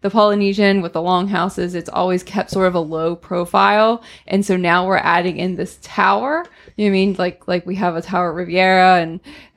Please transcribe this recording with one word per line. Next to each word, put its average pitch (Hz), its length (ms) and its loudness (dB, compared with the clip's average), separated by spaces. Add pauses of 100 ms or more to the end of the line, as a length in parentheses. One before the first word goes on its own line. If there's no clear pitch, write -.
The 196 80 -2
Polynesian 202 720 2
with 170 120 -8
the 160 80 -4
longhouses, 180 720 -2
it's 170 140 -8
always 180 340 -2
kept - 280 -6
sort 185 160 0
of 180 80 0
a 175 40 0
low 160 360 -4
profile. 202 880 0 (240)
And 202 180 0
so 190 100 0
now 180 320 2
we're 190 100 2
adding 175 400 0
in 180 200 -4
this - 240 -8
tower. 226 640 -2 (320)
You 208 80 0
know 202 60 2
what 196 40 2
I 190 100 2
mean? 196 120 0
Like, 180 300 -6
like, 180 180 -2
we 180 100 -8
have 180 220 -2
a 170 40 -6
tower 180 280 -2
at 156 60 -6
Riviera 185 680 4
and, 165 180 -6 (380)